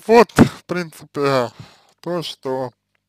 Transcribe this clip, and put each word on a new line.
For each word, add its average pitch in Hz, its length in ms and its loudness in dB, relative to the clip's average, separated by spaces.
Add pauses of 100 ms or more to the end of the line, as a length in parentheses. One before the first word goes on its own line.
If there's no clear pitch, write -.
вот, 226 260 6
в - 320 0
принципе, 143 840 -4 (500)
то, 170 220 -8
что 131 500 -10 (360)